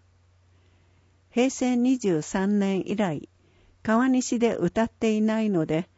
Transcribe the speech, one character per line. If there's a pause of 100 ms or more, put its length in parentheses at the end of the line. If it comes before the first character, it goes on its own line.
(1300)
平
成
二
十
三
年
以
来、 (540)
川
西
で
歌
っ
て
い
な
い
の
で、